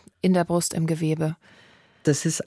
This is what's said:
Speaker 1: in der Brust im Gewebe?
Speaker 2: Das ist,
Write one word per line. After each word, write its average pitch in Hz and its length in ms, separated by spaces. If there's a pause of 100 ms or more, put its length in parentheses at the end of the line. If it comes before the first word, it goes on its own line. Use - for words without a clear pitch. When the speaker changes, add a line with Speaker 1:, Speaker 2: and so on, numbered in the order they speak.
(220)
Speaker 1:
in 185 100
der 175 120
Brust 175 280
im 160 140
Gewebe? 160 500 (680)
Speaker 2:
Das 143 200
ist, 160 220